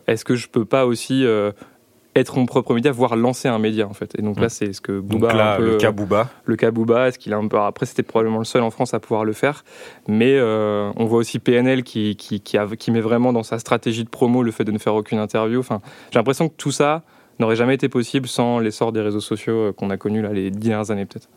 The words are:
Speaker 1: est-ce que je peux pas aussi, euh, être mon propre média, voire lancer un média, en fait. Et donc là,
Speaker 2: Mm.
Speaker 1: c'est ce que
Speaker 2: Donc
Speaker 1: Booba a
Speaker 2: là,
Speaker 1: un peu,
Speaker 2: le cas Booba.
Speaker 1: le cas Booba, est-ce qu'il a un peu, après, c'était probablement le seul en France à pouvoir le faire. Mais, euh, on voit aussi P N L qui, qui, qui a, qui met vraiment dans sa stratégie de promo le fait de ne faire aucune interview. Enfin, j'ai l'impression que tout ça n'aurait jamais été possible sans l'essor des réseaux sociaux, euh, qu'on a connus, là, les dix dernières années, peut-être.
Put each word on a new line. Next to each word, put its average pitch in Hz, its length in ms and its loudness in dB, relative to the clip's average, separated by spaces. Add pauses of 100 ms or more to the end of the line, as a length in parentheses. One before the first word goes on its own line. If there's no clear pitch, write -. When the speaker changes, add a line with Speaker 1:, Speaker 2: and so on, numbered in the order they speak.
Speaker 1:
est-ce 113 180 0
que 127 100 0
je 117 120 -6
peux 113 180 0
pas 135 200 2
aussi, 131 400 0
euh, 107 260 2 (640)
être 131 220 2
mon 127 80 4
propre 123 300 0
média, 127 160 2
voire 120 240 2
lancer 120 320 0
un 117 100 0
média, 107 300 0
en 104 60 -12
fait. 107 240 -10
Et 104 40 -4
donc 104 180 -2
là, 113 80 2
Speaker 2:
Mm. - 20 -2
Speaker 1:
c'est 101 240 -6
ce - 80 -16
que - 120 -6
Speaker 2:
Donc 98 100 -4 (160)
Speaker 1:
Booba 113 120 4
a - 40 2
Speaker 2:
là, 107 180 4
Speaker 1:
un 98 40 0
peu, 113 140 2
Speaker 2:
le 110 60 2
cas 107 140 4
Booba. 104 380 0 (160)
Speaker 1:
le 113 100 0
cas 113 160 2
Booba, 117 360 2
est-ce 127 120 -4
qu'il - 140 -6
a 104 40 0
un 107 100 -2
peu, 107 120 0
après, 104 260 -2
c'était - 180 -4
probablement 110 360 0
le 113 60 -4
seul - 180 0
en 113 80 0
France - 240 -4
à 110 40 -2
pouvoir 110 260 -2
le 107 80 0
faire. 143 300 -2 (440)
Mais, 117 300 4
euh, 107 580 0
on 117 100 0
voit 113 140 4
aussi 117 200 -2
P 123 140 2
N 123 140 4
L 131 160 2
qui, 107 320 -4
qui, - 240 -8
qui - 180 -2
a, 104 100 0
qui 90 240 -8
met 113 100 2
vraiment 120 320 2
dans 113 100 0
sa 117 160 -6
stratégie 117 440 -2
de 113 60 -12
promo 123 340 2
le 113 80 0
fait 113 120 -2
de 107 80 -4
ne 104 80 -2
faire 107 160 0
aucune 107 240 -2
interview. 110 400 -2
Enfin, 117 220 -4 (300)
j'ai 120 80 4
l'impression 135 300 2
que - 60 -18
tout - 160 -6
ça 147 320 0 (360)
n'aurait 113 160 2
jamais 120 180 2
été 135 160 0
possible 127 380 -2
sans 120 320 0
l'essor 113 320 0
des 110 100 -2
réseaux 104 180 -2
sociaux, 113 360 -4
euh, 107 180 0
qu'on 101 160 -6
a 98 80 -2
connus, 107 240 -2
là, 104 100 -4
les 95 200 -2
dix 107 180 -2
dernières 107 220 -2
années, 101 160 -4
peut-être. - 300 -16